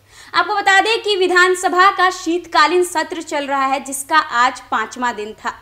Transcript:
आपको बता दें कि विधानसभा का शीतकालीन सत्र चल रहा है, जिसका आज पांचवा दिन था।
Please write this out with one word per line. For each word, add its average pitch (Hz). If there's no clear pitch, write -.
आपको 359
बता 392
दें 440
कि 415
विधानसभा 359
का 370
शीतकालीन 349
सत्र 320
चल 285
रहा 269
है, 277
जिसका 277
आज 254
पांचवा 240
दिन 214
था। -